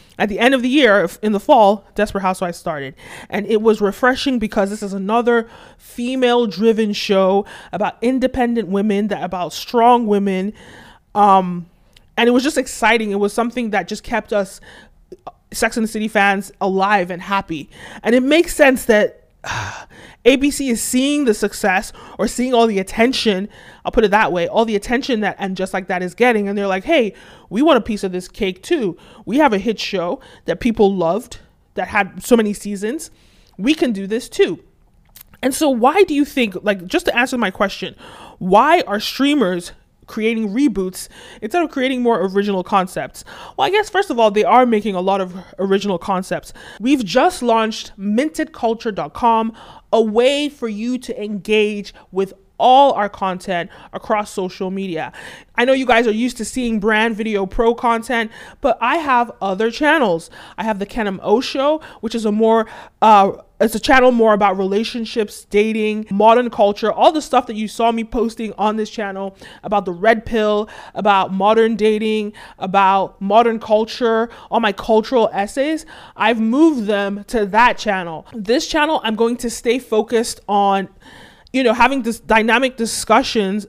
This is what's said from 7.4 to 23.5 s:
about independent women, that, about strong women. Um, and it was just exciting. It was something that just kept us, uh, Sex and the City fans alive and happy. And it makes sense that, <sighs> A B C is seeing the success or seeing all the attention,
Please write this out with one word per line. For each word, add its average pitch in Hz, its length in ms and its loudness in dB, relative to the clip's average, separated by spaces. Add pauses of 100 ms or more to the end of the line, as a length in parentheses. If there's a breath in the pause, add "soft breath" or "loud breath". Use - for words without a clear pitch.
about 196 300 -4
independent 240 680 0
women, 202 400 0
that, 170 160 -6
about 175 300 -6
strong 240 540 2
women. 196 440 0 (640 loud breath)
Um, 190 520 4 (500)
and 233 100 2
it 247 60 6
was 247 100 2
just 277 140 -2
exciting. 226 540 0
It 202 100 -2
was 202 100 0
something 233 380 -4
that 190 180 -2
just 214 160 -10
kept 220 300 -6
us, 202 260 -4 (680 loud breath)
uh, - 60 -14 (220)
Sex 226 240 -4
and 220 80 0
the 208 60 -8
City 214 180 -6
fans 202 500 0
alive 190 520 0
and 175 100 -10
happy. 185 480 -6 (340 loud breath)
And 220 100 2
it 254 100 4
makes 311 300 2
sense 269 340 4
that, 214 340 2 (240)
<sighs> - 60 -10 (760 loud breath)
A 269 100 6
B 285 120 0
C 269 200 -4
is 226 120 -2
seeing 285 440 0
the 214 100 2
success 202 580 -2 (240 loud breath)
or 208 100 -2
seeing 254 240 -2
all 233 140 4
the 208 140 -2
attention, 208 680 -2 (380 loud breath)